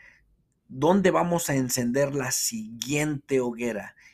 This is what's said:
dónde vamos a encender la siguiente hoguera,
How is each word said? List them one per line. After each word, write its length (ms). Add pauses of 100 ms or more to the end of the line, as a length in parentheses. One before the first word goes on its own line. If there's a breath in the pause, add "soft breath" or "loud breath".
(680 soft breath)
dónde 440
vamos 380
a 60
encender 600
la 160
siguiente 1080
hoguera, 560 (180 soft breath)